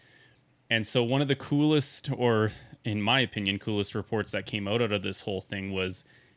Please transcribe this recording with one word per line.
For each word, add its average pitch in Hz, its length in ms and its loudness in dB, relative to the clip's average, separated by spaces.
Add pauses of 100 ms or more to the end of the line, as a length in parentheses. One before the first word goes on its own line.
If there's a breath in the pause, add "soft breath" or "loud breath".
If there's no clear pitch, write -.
(680 soft breath)
And 110 160 2
so 123 180 4
one 131 180 2
of 143 60 0
the 135 80 0
coolest, 147 800 0
or 110 360 4 (320 loud breath)
in 107 180 -2
my 120 200 2
opinion, 101 380 -2
coolest 104 360 -2
reports 107 360 -4
that 98 140 -4
came 101 220 -4
out, 113 140 0
out 107 100 0
of 98 120 -2
this 98 180 -4
whole 95 200 -4
thing 98 300 -6
was 92 320 -4 (340 soft breath)